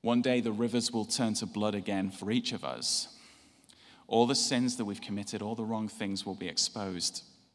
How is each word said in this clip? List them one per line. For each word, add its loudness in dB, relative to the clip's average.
One 4
day 4
the 0
rivers 0
will 0
turn 0
to -2
blood 0
again 0
for -4
each 0
of -6
us. -2
All 8
the 2
sins 2
that -2
we've -6
committed, -6
all -4
the -4
wrong -2
things -4
will -6
be -8
exposed. -2